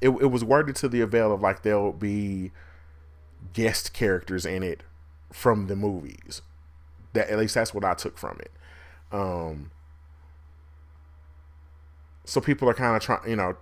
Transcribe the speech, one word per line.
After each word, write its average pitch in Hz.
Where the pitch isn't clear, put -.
it, 127
it 131
was 123
worded 139
to 143
the 120
avail 110
of, 98
like, 98
there'll 104
be 101
guest 110
characters 92
in 95
it 90
from 107
the 98
movies. 95
That, 107
at 107
least 110
that's 113
what 101
I 90
took -
from -
it. -
Um, 85
so -
people 139
are 117
kinda 120
try-, -
you 113
know, 92